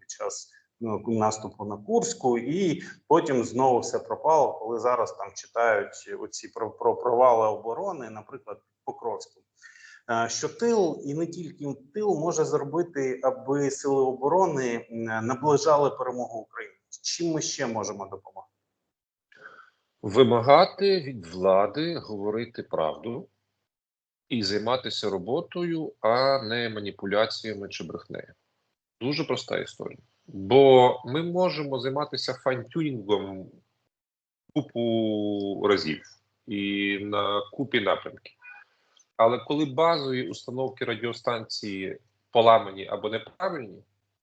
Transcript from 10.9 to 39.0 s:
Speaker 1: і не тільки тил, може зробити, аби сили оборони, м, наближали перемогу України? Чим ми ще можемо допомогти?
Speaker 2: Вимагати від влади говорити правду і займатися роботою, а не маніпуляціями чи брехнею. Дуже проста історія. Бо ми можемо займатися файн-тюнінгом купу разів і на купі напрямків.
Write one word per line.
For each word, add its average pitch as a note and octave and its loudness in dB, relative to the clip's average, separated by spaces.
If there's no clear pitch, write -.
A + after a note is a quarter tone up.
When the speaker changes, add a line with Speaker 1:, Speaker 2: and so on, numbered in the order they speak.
Speaker 1:
і C#3+ -6
не E3 -2
тільки D3 -8
тил, D3 0
може D#3 0
зробити, C#3+ -2
аби C3+ 0
сили C#3 0
оборони, C3 0
м, A2+ -4
наближали C#3 4
перемогу B2 -6
України? A2 -16
Чим E3+ -4
ми D#3 -2
ще - -4
можемо G#2 -4
допомогти? - -18
Speaker 2:
Вимагати C3+ 6
від B2+ -12
влади G#2+ 2
говорити G#2+ -8
правду A#2 -6
і A#2 -2
займатися G#2+ -2
роботою, D#3+ -6
а B2+ 2
не A#2 -4
маніпуляціями G2+ -4
чи - -10
брехнею. - -12
Дуже D3 -2
проста - -4
історія. - -10
Бо B2+ 8
ми C3+ -4
можемо D#3 -2
займатися C3+ -4
файн-тюнінгом G#2+ -4
купу G#2+ 0
разів E2 2
і G2+ -4
на G2+ -2
купі A#2+ -2
напрямків. - -2